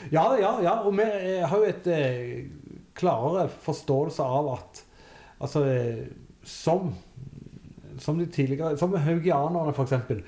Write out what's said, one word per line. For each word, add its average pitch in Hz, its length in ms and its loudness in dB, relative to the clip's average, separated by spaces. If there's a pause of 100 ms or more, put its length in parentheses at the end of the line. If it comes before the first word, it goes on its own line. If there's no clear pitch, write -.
(120)
Ja, 165 240 4
ja, 220 260 2
ja, 185 240 4
og 202 100 4
vi, 208 80 4
eh, 190 420 0
har 165 120 2
jo 214 60 6
et, - 240 0
eh, 127 580 0 (500)
klarere 156 540 2
forståelse 147 760 -2
av 135 300 0
at, - 300 -14 (580)
altså, 143 240 0
eh, 120 400 0 (380)
som 170 520 0 (1040)
som 151 200 -2
de 175 60 0
tidligere, 147 520 0
som 180 160 0
haugianerne 160 800 2
for 135 100 0
eksempel. 120 440 -2